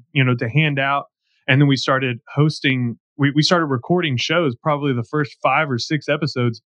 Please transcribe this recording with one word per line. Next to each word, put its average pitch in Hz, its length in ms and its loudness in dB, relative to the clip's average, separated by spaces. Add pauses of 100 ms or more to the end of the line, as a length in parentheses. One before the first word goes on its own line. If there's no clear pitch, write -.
(120)
you 143 100 -4
know, 127 140 0
to 120 140 -4
hand 147 280 0
out. 139 280 -2 (420)
And 135 120 6
then 147 80 6
we 139 80 4
started 131 420 0 (160)
hosting, 131 640 0 (180)
we, 139 180 2
we 147 80 2
started 170 240 2
recording 143 520 0
shows, 160 360 0
probably 143 380 -2
the 120 120 -2
first 147 380 -4
five 143 280 2
or 123 80 -2
six 151 300 -4
episodes 127 600 -2